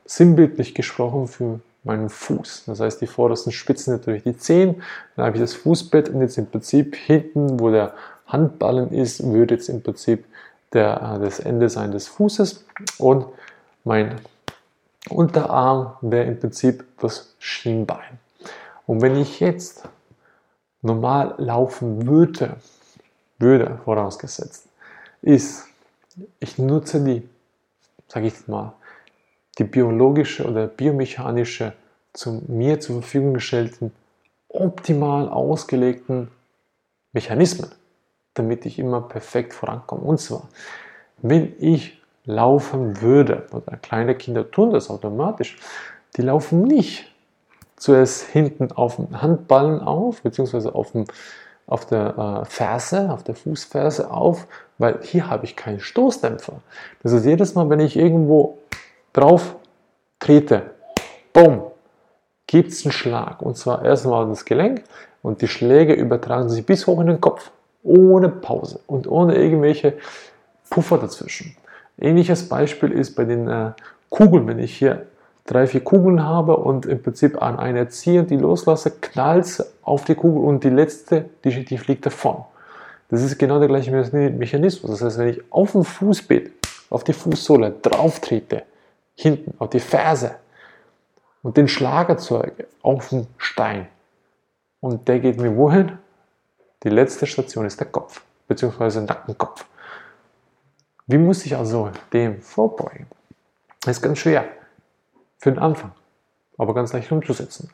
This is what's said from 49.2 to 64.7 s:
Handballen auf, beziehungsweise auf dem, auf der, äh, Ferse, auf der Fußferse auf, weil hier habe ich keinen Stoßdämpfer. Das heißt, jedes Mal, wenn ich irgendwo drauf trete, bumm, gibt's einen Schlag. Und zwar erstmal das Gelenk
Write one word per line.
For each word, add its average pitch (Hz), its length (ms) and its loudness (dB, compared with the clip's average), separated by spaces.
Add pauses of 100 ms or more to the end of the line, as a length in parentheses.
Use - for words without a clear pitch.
Handballen 151 580 2
auf, 220 440 -4
beziehungsweise 117 520 -4
auf 113 160 -6
dem, 110 140 -4 (640)
auf - 180 -6
der, 107 560 -4
äh, - 40 -8
Ferse, 139 640 -4
auf - 120 -10
der - 120 -10
Fußferse - 760 -6
auf, - 360 0 (300)
weil 117 260 0
hier 175 260 -2
habe 120 160 -6
ich - 100 -16
keinen 104 240 -10
Stoßdämpfer. - 760 -2 (500)
Das 120 100 2
heißt, 117 120 2
jedes 170 300 2
Mal, 165 140 2
wenn 151 100 4
ich 151 160 0
irgendwo 151 640 4 (560)
drauf 165 420 6 (640)
trete, 147 520 4 (600)
bumm, 160 300 8 (840)
gibt's 170 380 2
einen 139 60 -2
Schlag. - 500 -6
Und 123 160 -6
zwar - 280 -4
erstmal 120 420 2
das 107 180 -8
Gelenk 208 380 0 (380)